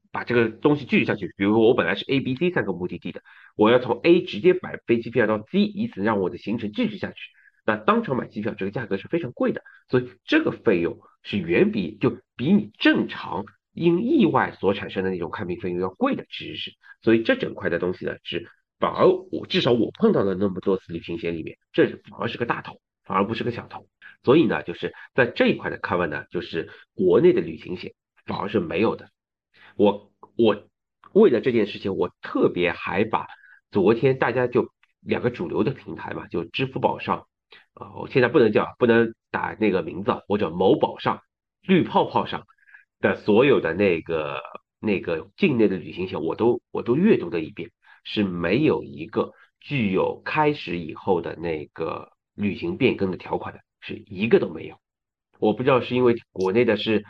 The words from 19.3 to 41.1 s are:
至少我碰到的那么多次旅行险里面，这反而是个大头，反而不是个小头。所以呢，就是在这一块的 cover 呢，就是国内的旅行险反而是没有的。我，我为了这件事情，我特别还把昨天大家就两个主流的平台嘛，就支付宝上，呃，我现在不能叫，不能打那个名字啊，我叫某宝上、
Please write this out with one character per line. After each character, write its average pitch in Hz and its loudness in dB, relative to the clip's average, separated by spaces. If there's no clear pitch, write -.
至 185 -2
少 120 2
我 113 0
碰 202 2
到 131 2
的 95 0
那 98 0
么 92 -4
多 95 0
次 - -12
旅 82 -8
行 85 -8
险 85 -6
里 80 -8
面， - -14
这 151 4
反 - -12
而 - -4
是 - -10
个 120 -4
大 - -14
头， - -20
反 95 -4
而 101 0
不 113 -6
是 117 -6
个 117 -4
小 - -12
头。 - -18
所 131 6
以 160 6
呢， 85 -2
就 87 -10
是 - -8
在 123 4
这 254 2
一 160 2
块 92 -6
的 80 -8
cover 87 -2
呢， 73 -8
就 87 -4
是 82 -8
国 90 4
内 170 6
的 104 0
旅 80 -10
行 87 -12
险 - -14
反 - -8
而 90 -6
是 104 0
没 82 -4
有 101 0
的。 - -20
我， 101 0
我 107 2
为 196 8
了 117 2
这 120 0
件 113 2
事 - -10
情， 98 -6
我 90 -2
特 - 0
别 87 0
还 87 -4
把 80 -2
昨 101 2
天 131 2
大 131 0
家 123 0
就 120 0
两 - -4
个 - 0
主 87 -6
流 92 -2
的 135 0
平 104 -10
台 - -10
嘛， 78 -10
就 85 -6
支 131 -4
付 131 -10
宝 73 0
上， - -4
呃， - -16
我 - -10
现 127 4
在 120 4
不 147 4
能 110 6
叫， 92 0
不 123 4
能 113 4
打 87 -6
那 107 2
个 90 0
名 87 -10
字 117 -2
啊， - -2
我 104 0
叫 92 -2
某 92 2
宝 - -2
上、 - -4